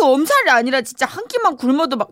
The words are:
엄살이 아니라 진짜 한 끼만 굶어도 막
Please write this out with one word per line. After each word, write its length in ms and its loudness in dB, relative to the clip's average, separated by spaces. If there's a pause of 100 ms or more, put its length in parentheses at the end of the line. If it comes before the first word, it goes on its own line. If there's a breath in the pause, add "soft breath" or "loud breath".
엄살이 460 2
아니라 320 2
진짜 240 -6
한 200 -12
끼만 300 -2
굶어도 400 -2
막 160 -6